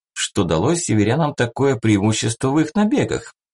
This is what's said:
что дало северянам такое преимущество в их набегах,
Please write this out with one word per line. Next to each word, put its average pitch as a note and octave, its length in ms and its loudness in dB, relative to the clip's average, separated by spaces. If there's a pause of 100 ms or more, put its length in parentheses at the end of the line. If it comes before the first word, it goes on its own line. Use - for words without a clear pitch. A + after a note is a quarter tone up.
(120)
что - 320 -4
дало F#2+ 300 0
северянам B2 600 0
такое B2 420 0
преимущество A2 760 0
в D3+ 100 2
их D3+ 140 -2
набегах, G#3 580 0 (220)